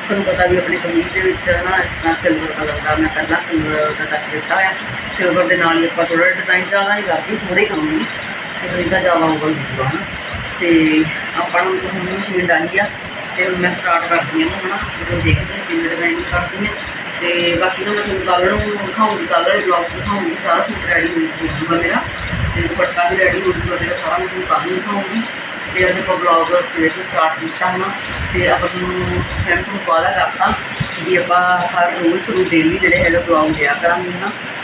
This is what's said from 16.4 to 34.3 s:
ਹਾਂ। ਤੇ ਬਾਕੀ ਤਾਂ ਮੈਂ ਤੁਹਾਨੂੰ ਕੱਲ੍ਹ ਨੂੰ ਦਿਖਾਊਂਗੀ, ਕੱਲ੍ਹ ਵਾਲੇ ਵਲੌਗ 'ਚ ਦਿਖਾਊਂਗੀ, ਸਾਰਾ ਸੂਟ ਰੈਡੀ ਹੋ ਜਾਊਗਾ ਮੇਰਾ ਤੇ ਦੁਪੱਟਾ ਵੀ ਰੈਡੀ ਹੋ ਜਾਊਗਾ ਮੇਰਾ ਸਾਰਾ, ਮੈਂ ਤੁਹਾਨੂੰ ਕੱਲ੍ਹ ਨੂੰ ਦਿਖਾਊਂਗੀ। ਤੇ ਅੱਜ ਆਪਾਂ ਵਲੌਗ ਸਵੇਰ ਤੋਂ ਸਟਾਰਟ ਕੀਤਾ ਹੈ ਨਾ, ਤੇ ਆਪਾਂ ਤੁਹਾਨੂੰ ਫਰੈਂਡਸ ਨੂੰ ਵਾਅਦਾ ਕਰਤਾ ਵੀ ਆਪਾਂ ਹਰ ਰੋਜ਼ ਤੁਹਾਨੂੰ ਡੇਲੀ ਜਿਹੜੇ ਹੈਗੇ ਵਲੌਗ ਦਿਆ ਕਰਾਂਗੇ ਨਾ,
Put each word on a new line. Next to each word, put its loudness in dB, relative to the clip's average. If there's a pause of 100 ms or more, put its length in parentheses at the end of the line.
ਹਾਂ। -6 (240)
ਤੇ 2
ਬਾਕੀ 0
ਤਾਂ -2
ਮੈਂ 0
ਤੁਹਾਨੂੰ -2
ਕੱਲ੍ਹ 4
ਨੂੰ 0
ਦਿਖਾਊਂਗੀ, 0
ਕੱਲ੍ਹ 2
ਵਾਲੇ 4
ਵਲੌਗ 2
'ਚ -6
ਦਿਖਾਊਂਗੀ, -2
ਸਾਰਾ 2
ਸੂਟ -4
ਰੈਡੀ 2
ਹੋ -2
ਜਾਊਗਾ -2
ਮੇਰਾ 0 (520)
ਤੇ 0
ਦੁਪੱਟਾ 0
ਵੀ 0
ਰੈਡੀ 4
ਹੋ 2
ਜਾਊਗਾ -2
ਮੇਰਾ -2
ਸਾਰਾ, -2
ਮੈਂ -2
ਤੁਹਾਨੂੰ -6
ਕੱਲ੍ਹ 0
ਨੂੰ -2
ਦਿਖਾਊਂਗੀ। -2 (520)
ਤੇ 4
ਅੱਜ 2
ਆਪਾਂ 0
ਵਲੌਗ 4
ਸਵੇਰ 2
ਤੋਂ -4
ਸਟਾਰਟ 0
ਕੀਤਾ -2
ਹੈ -2
ਨਾ, -2 (460)
ਤੇ 2
ਆਪਾਂ 2
ਤੁਹਾਨੂੰ -2 (220)
ਫਰੈਂਡਸ 0
ਨੂੰ -4
ਵਾਅਦਾ 4
ਕਰਤਾ 0 (520)
ਵੀ 4
ਆਪਾਂ 4 (180)
ਹਰ 2
ਰੋਜ਼ 2
ਤੁਹਾਨੂੰ 0
ਡੇਲੀ 4
ਜਿਹੜੇ 4
ਹੈਗੇ 4
ਵਲੌਗ 4
ਦਿਆ 2
ਕਰਾਂਗੇ 0 (100)
ਨਾ, -4 (340)